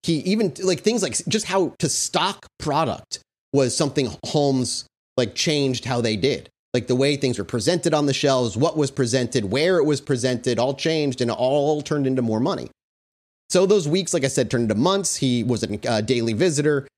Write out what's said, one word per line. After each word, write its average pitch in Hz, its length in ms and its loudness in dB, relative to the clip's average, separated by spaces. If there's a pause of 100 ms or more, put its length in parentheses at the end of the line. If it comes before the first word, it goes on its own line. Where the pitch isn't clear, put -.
He 165 200 0
even, 196 320 0 (100)
like, 185 160 0
things 220 240 0
like 190 80 -4
s-, - 160 -4
just 214 180 -2
how 180 340 0
to 151 100 0
stock - 580 -2 (100)
product 147 640 -2 (340)
was 131 240 4
something 135 380 0 (100)
Holmes, 139 600 0 (320)
like, 120 180 -2
changed 139 500 0
how 123 160 -2
they 110 140 0
did. 104 340 -2 (240)
Like, 123 140 -2
the 127 80 2
way 139 220 2
things 131 200 0
were 101 60 -6
presented 156 500 0
on 147 140 2
the 135 60 2
shelves, 127 440 0
what 160 200 0
was 143 120 2
presented, 120 600 0
where 165 260 2
it 151 80 4
was 147 160 0
presented, 127 560 -2
all 127 160 0
changed 151 480 -2
and 120 80 0
all 143 540 0
turned 143 240 -2
into 131 160 0
more 110 160 0
money. 160 300 -2 (800)
So 185 180 4
those 185 200 4
weeks, 170 260 0
like 156 100 0
I 135 40 0
said, 127 220 0
turned 120 220 0
into 104 40 2
months. 180 420 0
He 123 260 0
was 117 200 0
a, 104 160 -6 (120)
uh, 110 100 0
daily 117 320 0
visitor 147 540 0 (100)